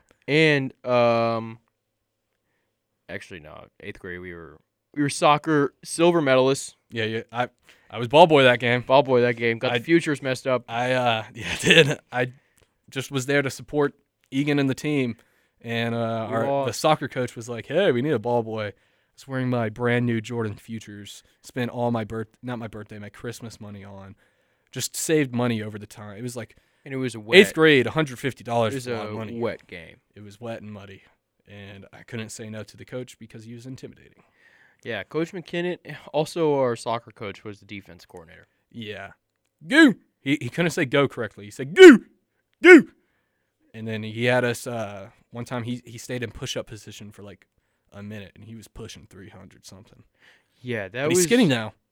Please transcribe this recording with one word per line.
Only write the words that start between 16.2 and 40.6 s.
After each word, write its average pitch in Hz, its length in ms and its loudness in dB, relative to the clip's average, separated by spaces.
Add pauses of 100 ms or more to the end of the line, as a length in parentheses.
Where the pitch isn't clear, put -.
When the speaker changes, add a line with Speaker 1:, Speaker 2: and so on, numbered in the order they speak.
Speaker 1:
We 110 60 -4
Speaker 2:
our, 113 80 0
the - 80 -2
Speaker 1:
lost. 139 300 -4
Speaker 2:
soccer 156 260 2
coach 123 300 -6
was 113 100 -14
like, 117 200 -10
"Hey, 175 260 2
we 120 80 0
need 151 100 0
a 127 80 0
ball 120 240 0
boy." 110 240 -6
I 98 60 -10 (420)
was - 120 -20
wearing 131 220 -4
my 120 200 -2
brand 120 360 0
new 117 140 0
Jordan 110 360 -6
Futures. 104 680 -16 (200)
Spent 120 280 -6
all 120 200 -2
my 117 120 -2
birth-, 110 380 -10
not 123 180 -10
my 117 80 -12
birthday, 107 320 -16
my 104 100 -16
Christmas - 520 -14
money 104 220 -16
on. 98 320 -20 (560)
Just - 260 -8
saved 151 380 0
money 120 260 -2
over 107 160 -12
the 104 80 -16
time. 104 320 -18
It 113 60 -14
was 123 120 -10
like 113 220 -14 (260)
Speaker 1:
And 139 100 -16
it 135 40 -6
was 127 180 -4
a 113 40 -12
wet 110 200 6
Speaker 2:
eighth 196 140 8
grade, 151 340 6
a - 40 -8
hundred 139 280 -2
fifty 127 240 -6
dollars 117 300 0
Speaker 1:
It 139 40 -6
was 123 100 -12
Speaker 2:
is 123 60 -6
a 117 40 -6
lot 107 80 -8
Speaker 1:
a 107 60 -10
Speaker 2:
of 107 40 -10
money. 110 240 -10
Speaker 1:
wet 113 280 -6
game. 85 300 -18 (180)
Speaker 2:
It 104 60 -20
was 101 200 -20
wet 113 200 -12
and 104 120 -16
muddy. 101 300 -20 (440)
And 101 460 -20
I - 100 -20
couldn't 110 260 -12
say 110 200 -16
no 107 140 -12
to - 120 -20
the 110 100 -20
coach 127 340 -14
because 113 260 -20
he 117 80 -18
was 117 120 -18
intimidating. - 580 -20 (600)
Speaker 1:
Yeah, 110 200 -8
Coach 160 280 -8
McKinnon, 175 460 -6 (340)
also 151 440 0
our 127 200 0
soccer 117 360 -8
coach, 101 340 -14
was 104 140 -14
the 101 60 -20
defense 98 400 -18
coordinator. 85 420 -20 (240)
Speaker 2:
Yeah. 104 400 -14 (540)
Go! 262 280 8 (280)
He, 139 200 -2
he 123 80 -8
couldn't 170 220 -2